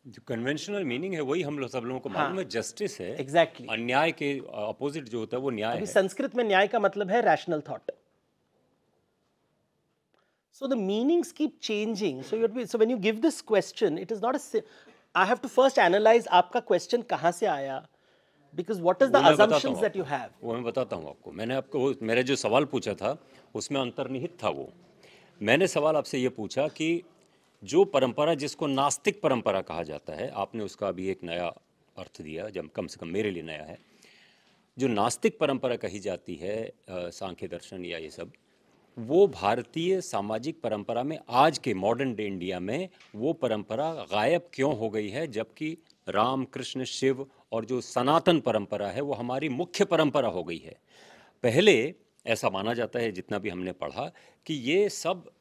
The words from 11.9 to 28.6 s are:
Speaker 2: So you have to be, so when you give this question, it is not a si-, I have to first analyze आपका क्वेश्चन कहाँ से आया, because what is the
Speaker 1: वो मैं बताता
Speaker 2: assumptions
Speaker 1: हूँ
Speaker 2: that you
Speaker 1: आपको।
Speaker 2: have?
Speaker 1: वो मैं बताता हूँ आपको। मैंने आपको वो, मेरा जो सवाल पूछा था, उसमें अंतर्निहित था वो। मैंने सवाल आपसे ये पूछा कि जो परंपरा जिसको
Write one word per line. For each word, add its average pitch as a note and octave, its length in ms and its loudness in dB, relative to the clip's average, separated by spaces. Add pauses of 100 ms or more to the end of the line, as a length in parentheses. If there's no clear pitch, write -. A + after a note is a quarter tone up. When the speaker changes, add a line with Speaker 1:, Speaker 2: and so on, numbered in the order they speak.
Speaker 2:
So - 80 -4
you A3+ 140 2
have G#3 60 -2
to B3 40 -6
be, A#3+ 180 -6
so A3 80 6
when B3 120 4
you G#3 160 0
give A3+ 140 -2
this - 260 0
question, F#3 540 2
it - 60 -8
is G#3 120 -4
not B3+ 120 0
a C#4 60 -4
si-, - 220 -4 (540)
I F#3 120 6
have A#3+ 120 2
to B3+ 80 -8
first C4 280 4
analyze G#3+ 500 6
आपका A#3+ 320 4
क्वेश्चन A#3+ 420 2
कहाँ E3 300 0
से G#3 140 -4
आया, C#3 420 -2 (680)
because F3+ 240 -4
what F3+ 180 4
is C4+ 80 6
the C4 100 4
Speaker 1:
वो C4+ 60 8
मैं D#3+ 120 10
बताता G#3 100 8
Speaker 2:
assumptions C4 320 4
Speaker 1:
हूँ - 80 0
Speaker 2:
that G3 180 0
you C#3+ 120 -4
Speaker 1:
आपको। A#2+ 140 -4
Speaker 2:
have? - 160 -20
Speaker 1:
वो A#2 100 -4
मैं B2 100 -4
बताता A#2 320 -2
हूँ D#2 140 -10
आपको। - 220 -18
मैंने A#2 240 -6
आपको C3+ 240 -4
वो, C3 220 2
मेरा A2+ 200 4
जो C3 140 2
सवाल A#2+ 300 4
पूछा A2+ 280 -4
था, A2+ 320 -4 (300)
उसमें C#3 260 -4
अंतर्निहित C3 640 -4
था G2+ 60 2
वो। C#2 240 -6 (680)
मैंने C#3+ 260 6
सवाल D#3 280 2
आपसे C#3+ 220 -2
ये B2+ 120 2
पूछा B2 380 -2
कि D#3+ 360 -2 (600)
जो D#3 220 6
परंपरा D3 480 2
जिसको D3 340 -4